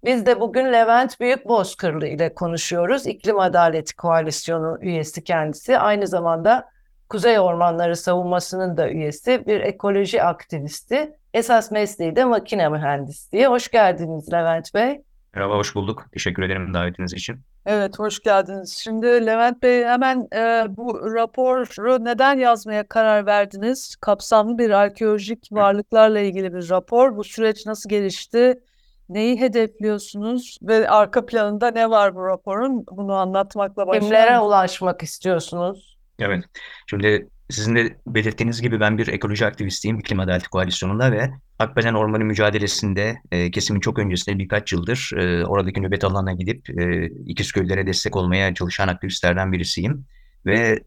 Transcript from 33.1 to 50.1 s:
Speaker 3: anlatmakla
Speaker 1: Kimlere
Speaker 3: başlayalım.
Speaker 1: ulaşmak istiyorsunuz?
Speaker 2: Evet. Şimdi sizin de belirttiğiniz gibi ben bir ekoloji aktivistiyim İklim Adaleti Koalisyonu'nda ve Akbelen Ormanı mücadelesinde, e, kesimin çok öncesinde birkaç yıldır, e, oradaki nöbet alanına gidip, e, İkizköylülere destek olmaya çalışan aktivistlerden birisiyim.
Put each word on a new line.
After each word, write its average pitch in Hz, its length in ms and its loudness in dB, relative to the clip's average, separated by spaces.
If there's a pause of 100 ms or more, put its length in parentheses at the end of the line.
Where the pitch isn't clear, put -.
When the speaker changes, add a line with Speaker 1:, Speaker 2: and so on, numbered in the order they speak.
Speaker 3:
anlatmakla 196 680 -2
Speaker 1:
Kimlere 190 180 2
Speaker 3:
başlayalım. 220 440 6
Speaker 1:
ulaşmak 185 560 0
istiyorsunuz? 175 960 -6 (200)
Speaker 2:
Evet. 101 260 -2 (420)
Şimdi 104 420 0 (220)
sizin 110 260 0
de 117 200 0 (100)
belirttiğiniz 113 560 -2
gibi 117 180 0
ben 107 180 2
bir 110 100 -2
ekoloji 107 380 -2
aktivistiyim 104 520 -4
İklim 98 220 -4
Adaleti 90 280 -2
Koalisyonu'nda 95 640 0
ve 113 180 -2 (280)
Akbelen 113 360 0
Ormanı 107 300 0
mücadelesinde, 104 920 0 (140)
e, 87 200 0
kesimin 101 300 -2
çok - 180 -2
öncesinde 98 400 -2
birkaç 101 340 -4
yıldır, 98 440 -4
e, 87 300 0
oradaki 98 360 -2
nöbet 95 220 -2
alanına 95 280 0
gidip, 90 480 -6
e, 87 260 -2
İkizköylülere 90 800 -4
destek 95 300 -4
olmaya 92 380 0
çalışan 90 340 -2
aktivistlerden 92 640 -2
birisiyim. 98 540 -4 (400)